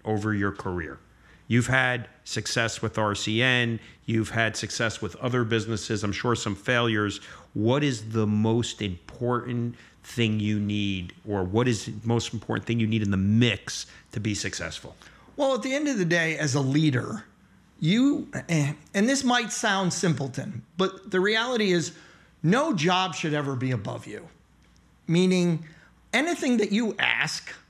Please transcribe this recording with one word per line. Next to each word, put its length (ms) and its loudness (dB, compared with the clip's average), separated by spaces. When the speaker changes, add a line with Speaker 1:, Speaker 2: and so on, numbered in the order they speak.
Speaker 1:
over 260 0
your 200 2
career. 460 -6
You've 180 4
had 420 0
success 560 -2
with 180 -2
R 180 2
C 260 0
N. 380 2
You've 240 0
had 260 0
success 460 -4
with 140 -6
other 260 0
businesses. 600 -2
I'm 80 0
sure 240 0
some 180 -4
failures. 680 0
What 300 2
is 280 -2
the 180 0
most 520 0
important 960 -4
thing 360 0
you 220 0
need, 520 -2
or 140 0
what 240 0
is 200 0
the 60 -6
most 280 0
important 320 -4
thing 140 0
you 80 2
need 160 2
in 80 0
the 60 2
mix 720 2
to 80 -6
be 160 -2
successful? 580 -8
Speaker 2:
Well, 160 2
at 100 -2
the 120 -2
end 140 0
of 100 0
the 60 0
day, 340 2
as 160 0
a 60 2
leader, 640 0
you, 480 2
eh, 240 2
and 140 4
this 160 0
might 260 2
sound 420 0
simpleton, 720 -4
but 340 -2
the 80 2
reality 540 2
is 180 0
no 280 4
job 440 2
should 180 -2
ever 220 -2
be 160 -2
above 340 -6
you. 220 -12
Meaning 560 4
anything 460 0
that 120 0
you 300 0
ask 520 -2